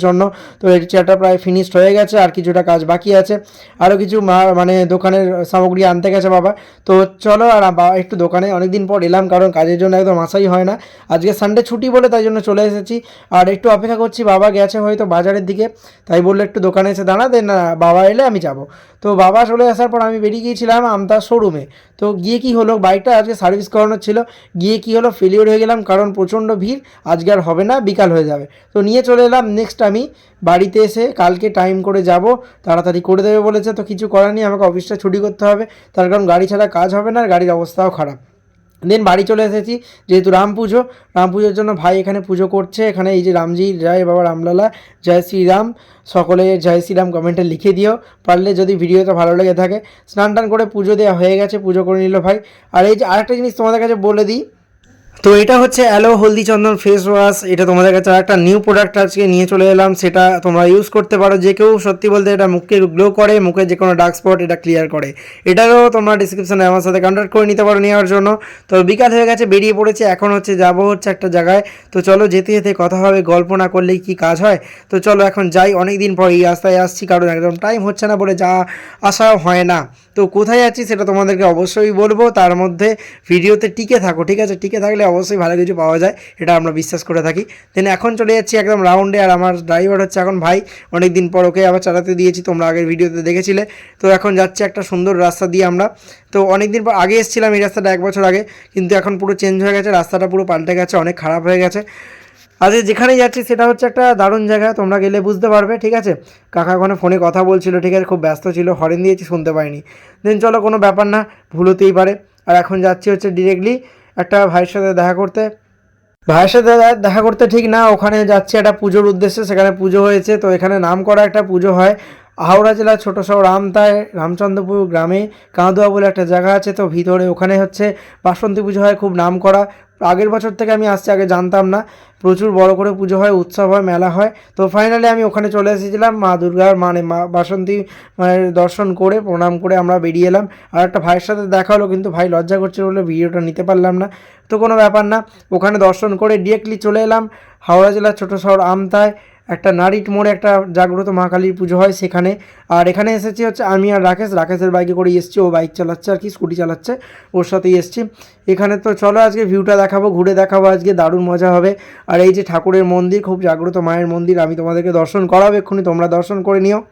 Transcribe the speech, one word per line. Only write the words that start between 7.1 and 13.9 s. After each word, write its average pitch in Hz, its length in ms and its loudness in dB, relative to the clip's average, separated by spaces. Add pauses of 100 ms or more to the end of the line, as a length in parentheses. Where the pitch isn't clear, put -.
চলো, 214 200 4 (100)
আর 202 60 4 (160)
বা-, 175 240 4
একটু 185 120 -10 (100)
দোকানে 180 220 -2 (120)
অনেক 185 180 -2
দিন 196 140 -2
পর 202 80 0 (100)
এলাম, 185 240 2
কারণ 185 160 4 (100)
কাজের 170 240 0
জন্য 190 180 2
একদম 190 240 2
আসাই 196 280 0
হয় 185 160 0
না। 208 60 -4 (400)
আজকে 170 160 0 (100)
সানডে 214 280 0
ছুটি 233 260 -6
বলে 254 180 6
তাই 226 140 2
জন্য 220 120 -2 (100)
চলে 202 220 0
এসেছি, 208 260 -8 (400)
আর 180 80 6 (100)
একটু 190 120 -4 (100)
অপেক্ষা 220 260 -4